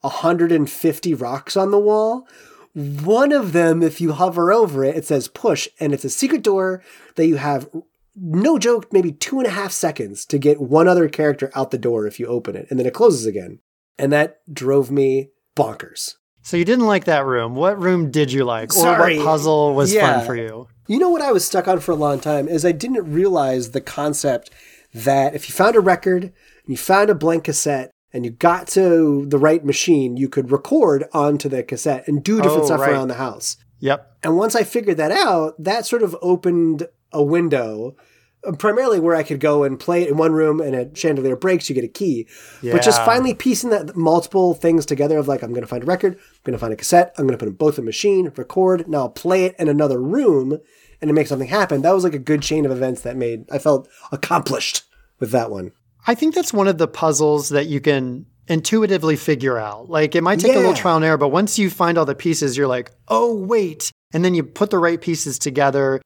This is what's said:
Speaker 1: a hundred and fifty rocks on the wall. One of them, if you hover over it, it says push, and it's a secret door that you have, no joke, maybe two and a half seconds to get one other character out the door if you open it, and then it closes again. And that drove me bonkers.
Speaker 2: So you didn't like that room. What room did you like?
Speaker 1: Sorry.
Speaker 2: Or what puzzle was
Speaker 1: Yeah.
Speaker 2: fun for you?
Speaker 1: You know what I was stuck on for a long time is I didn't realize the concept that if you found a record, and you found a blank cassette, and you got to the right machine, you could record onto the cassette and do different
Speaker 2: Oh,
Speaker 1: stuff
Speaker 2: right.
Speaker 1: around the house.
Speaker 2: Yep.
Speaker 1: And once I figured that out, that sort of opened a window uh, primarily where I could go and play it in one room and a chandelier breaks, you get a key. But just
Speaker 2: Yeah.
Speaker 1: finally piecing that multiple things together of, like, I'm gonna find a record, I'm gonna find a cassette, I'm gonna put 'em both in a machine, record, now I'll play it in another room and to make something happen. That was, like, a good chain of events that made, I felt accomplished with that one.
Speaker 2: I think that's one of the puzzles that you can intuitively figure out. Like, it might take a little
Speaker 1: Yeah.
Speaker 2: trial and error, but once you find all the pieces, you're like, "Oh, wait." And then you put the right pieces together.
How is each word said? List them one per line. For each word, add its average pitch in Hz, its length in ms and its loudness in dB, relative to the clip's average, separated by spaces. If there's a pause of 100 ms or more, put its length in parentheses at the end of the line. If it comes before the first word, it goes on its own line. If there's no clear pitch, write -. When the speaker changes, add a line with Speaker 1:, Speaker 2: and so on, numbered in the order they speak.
Speaker 1:
a 139 60 -4
hundred 170 440 0
and 147 160 2
fifty 165 440 -2
rocks 127 440 -6
on 196 140 2
the 202 80 4
wall. 220 460 0 (480)
One 165 600 0
of 220 180 0
them, 165 320 4
if 156 160 0
you 165 140 0
hover 175 400 2
over 160 320 2
it, 151 100 0
it 156 100 -6
says 139 220 -2
push, - 400 -2 (140)
and 151 120 0
it's 139 120 -6
a 202 40 -4
secret 269 320 -2
door 185 400 0 (340)
that 160 120 2
you 165 80 4
have, 143 340 -4 (460)
no 190 420 0
joke, 233 360 0
maybe 180 180 2
two 262 280 -6
and 247 80 0
a 202 40 0
half 190 220 -6
seconds 113 540 -6
to 147 100 -2
get 147 240 4
one 151 260 4
other 175 220 4
character 143 460 -2
out 135 160 -4
the 131 60 -6
door 113 300 -2
if 104 120 -10
you 117 80 -6
open 113 280 -6
it, 98 140 -12
and 127 100 -2
then 123 60 0
it 123 80 -2
closes 170 320 2
again. 101 340 -6 (400)
And 139 140 2
that 151 260 0 (120)
drove 135 380 0
me 135 420 0 (260)
bonkers. - 580 -6 (280)
Speaker 2:
So - 140 -4
you 170 80 2
didn't 233 220 2
like 202 180 0
that 147 200 2
room. 120 300 -2
What 190 240 0
room 175 300 0
did 139 220 0
you 135 140 0
like? 113 280 -4
Speaker 1:
Sorry. 170 420 2
Speaker 2:
Or - 40 -2
what 147 60 -2
puzzle 151 500 2
was 139 180 2
Speaker 1:
Yeah. 180 240 2
Speaker 2:
fun 117 80 -2
for 123 100 -6
you? 113 320 -10 (200)
Speaker 1:
You 214 100 -2
know 359 140 2
what 320 100 0
I 285 100 0
was 196 140 2
stuck 185 220 -2
on 185 140 2
for - 100 -4
a 165 40 2
long 147 240 0
time 147 280 -2
is 165 180 -2
I 175 60 4
didn't 190 420 -4
realize 139 580 0
the 135 100 -4
concept 147 680 -4 (440)
that 139 420 0
if 143 120 -10
you - 60 -12
found 220 220 2
a 220 60 8
record, 180 420 2
and 180 80 -14 (360)
you 131 100 -6
found 202 340 2
a 190 40 4
blank 160 280 0
cassette, 143 480 -4 (200)
and 123 140 -8
you 117 60 -6
got 175 380 0
to 160 580 4
the 143 100 2
right 156 260 4
machine, 135 540 2
you 135 100 -2
could 131 240 -2
record 156 640 2
onto 147 340 0
the 131 160 -4
cassette 135 440 -6
and 147 160 -2
do 214 180 0
different 156 220 2
Speaker 2:
Oh, - 20 2
Speaker 1:
stuff 143 160 0
Speaker 2:
right. 139 100 2
Speaker 1:
around 135 160 -2
the 127 60 -4
house. 120 420 -8 (240)
Speaker 2:
Yep. 139 320 -2 (120)
Speaker 1:
And 160 120 2
once 214 200 0
I 226 80 2
figured 202 340 -2
that 156 140 0
out, 185 420 0 (100)
that 208 220 -2
sort 240 180 -2
of 175 180 -2
opened 175 680 0 (260)
a 151 100 0
window 139 720 -2 (520)
uh, 196 60 -6
primarily 214 460 0
where 165 160 2
I 156 80 0
could 147 160 -6
go 147 240 2
and 135 160 -2
play 175 240 -2
it 156 60 -4
in 143 80 0
one 160 160 2
room 156 260 2
and 143 160 -4
a 127 200 -4
chandelier 135 400 0
breaks, 180 340 -2
you 143 60 -4
get 127 80 -2
a 117 40 -6
key. 131 400 -4 (360)
But 120 180 2
just - 180 4
Speaker 2:
Yeah. 226 60 2
Speaker 1:
finally 247 280 2
piecing 247 360 -2
that 190 260 -2
multiple 170 580 2
things 165 320 2
together 147 320 0
of, 139 100 -2
like, 135 160 -2
I'm 120 100 -8
gonna 117 140 -6
find 123 160 -6
a - 20 -6
record, 180 300 0
I'm - 40 -20 (240)
gonna 123 140 -6
find 113 160 -4
a - 40 -4
cassette, - 400 2
I'm 139 100 0
gonna 123 100 0
put 110 100 -6
'em 101 80 -6
both 151 220 0
in 135 60 -8
a - 20 -8
machine, 185 500 0
record, 180 520 0
now 151 140 -2
I'll 123 80 -2
play 185 360 0
it 180 140 -4
in 165 80 0
another 143 320 2
room 151 580 0 (440)
and 151 80 -4
to 151 40 4
make 151 140 2
something 135 220 -4
happen. 180 320 0
That 170 140 4
was, 185 80 0
like, 175 120 0
a 139 40 -6
good 147 220 0
chain 156 240 -2
of 131 60 0
events 127 300 -4
that 123 160 -8
made, 117 340 -6
I 139 60 -4
felt 135 300 0 (240)
accomplished - 720 -4 (360)
with 113 120 -4
that 117 200 0
one. 95 200 -10 (360)
Speaker 2:
I 233 80 2
think 311 200 0
that's 359 180 -2
one 196 140 2
of 185 100 0
the 160 100 0
puzzles 151 600 0
that 147 180 0
you 143 120 -4
can 135 460 -2 (220)
intuitively 170 680 0
figure 135 420 -2
out. 107 320 -10
Like, 156 260 0
it 170 80 2
might 180 160 2
take 226 140 4
a 262 40 4
little - 140 4
Speaker 1:
Yeah. 302 60 0
Speaker 2:
trial 175 200 2
and 156 80 2
error, 160 120 2
but 143 120 0
once 185 300 0
you 196 100 2
find 170 280 0
all 160 80 2
the 139 100 -4
pieces, 147 420 -2
you're 143 100 0
like, 123 240 -4 (160)
"Oh, 233 280 2
wait." 190 560 -4 (220)
And 170 120 0
then 180 100 2
you 160 80 0
put 202 280 -4
the 190 80 2
right 170 200 0
pieces 156 400 -6
together. 135 680 0